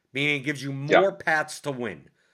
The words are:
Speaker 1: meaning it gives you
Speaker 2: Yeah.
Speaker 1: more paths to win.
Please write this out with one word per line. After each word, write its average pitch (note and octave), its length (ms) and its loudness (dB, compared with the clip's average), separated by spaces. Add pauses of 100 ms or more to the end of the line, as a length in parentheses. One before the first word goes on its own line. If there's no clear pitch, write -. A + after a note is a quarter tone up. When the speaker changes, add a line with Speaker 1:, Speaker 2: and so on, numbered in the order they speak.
(140)
Speaker 1:
meaning C#3+ 240 0
it C3 80 -8
gives C#3+ 180 -4
you C#3 80 -6
Speaker 2:
Yeah. D3 300 4
Speaker 1:
more F#3+ 100 4
paths D#3 480 -2
to D3 120 -6
win. A2 380 -8 (240)